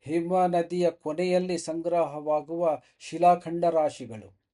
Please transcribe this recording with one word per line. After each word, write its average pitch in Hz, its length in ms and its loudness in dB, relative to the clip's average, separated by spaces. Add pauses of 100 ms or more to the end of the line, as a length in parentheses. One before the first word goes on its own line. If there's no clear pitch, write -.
ಹಿಮ 170 440 0
ನದಿಯ 175 460 0
ಕೊನೆಯಲ್ಲಿ 180 680 -2
ಸಂಗ್ರಹವಾಗುವ 160 1200 -2 (200)
ಶಿಲಾಖಂಡ 170 680 2
ರಾಶಿಗಳು. 131 760 -2 (140)